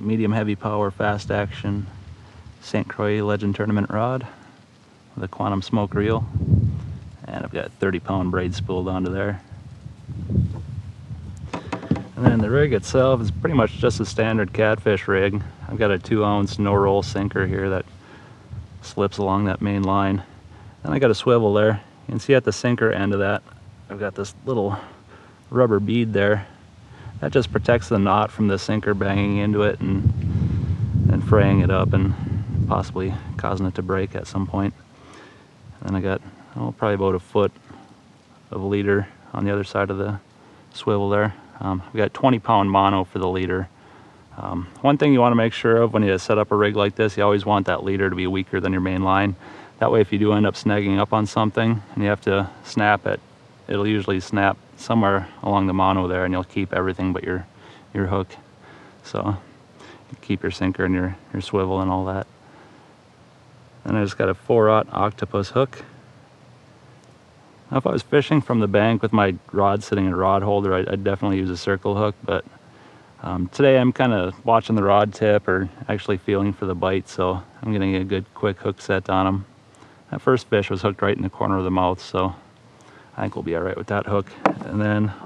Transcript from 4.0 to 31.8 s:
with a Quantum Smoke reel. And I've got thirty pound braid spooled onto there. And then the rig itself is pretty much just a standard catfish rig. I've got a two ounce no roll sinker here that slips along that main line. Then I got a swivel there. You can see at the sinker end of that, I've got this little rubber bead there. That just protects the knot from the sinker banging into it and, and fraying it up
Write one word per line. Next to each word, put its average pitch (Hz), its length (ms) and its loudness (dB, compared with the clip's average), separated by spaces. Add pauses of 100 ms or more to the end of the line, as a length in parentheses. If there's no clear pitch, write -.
with 120 100 -8
a 95 40 -8
Quantum 104 320 -2
Smoke 104 320 -2
reel. 110 320 0 (1000)
And - 180 -8
I've - 80 -12
got - 200 -6
thirty 95 260 0
pound 92 320 -2
braid 90 220 0
spooled 92 380 -4
onto 92 200 -2
there. 98 320 -4 (2750)
And 117 80 -2
then 120 140 6
the 107 100 2
rig 139 240 4
itself 127 480 2
is 107 100 0
pretty 165 260 -2
much 113 220 2
just 117 220 2
a 107 60 -2
standard 110 460 0
catfish 107 560 2
rig. 98 340 2 (260)
I've 113 100 -8
got 107 120 2
a 95 80 2
two 104 260 0
ounce 104 340 0
no 101 160 2
roll 98 280 4
sinker 98 440 -2
here 95 240 -2
that 92 140 -4 (1000)
slips - 360 -4
along 98 280 0
that 95 140 -2
main 101 220 0
line. 98 400 0 (600)
Then 156 100 -6
I 143 60 0
got 135 120 4
a 107 40 4
swivel 117 380 2
there. 104 300 2 (240)
You - 60 -10
can 113 80 -4
see 139 140 2
at 127 100 2
the 107 80 0
sinker 117 400 0
end 98 200 0
of 98 80 0
that, 101 220 -2 (480)
I've 101 80 -12
got 98 160 -6
this 101 200 -8 (120)
little 104 320 -2 (720)
rubber 120 300 4
bead 110 320 0
there. 101 340 2 (760)
That - 120 -4
just 127 180 2
protects - 380 0
the 113 100 2
knot 101 320 2
from 107 180 0
the 98 100 0
sinker 104 360 -2
banging 101 440 0
into 104 240 0
it 104 180 2
and, 98 240 -2 (1080)
and 95 160 2
fraying 98 340 6
it 92 100 4
up 95 240 2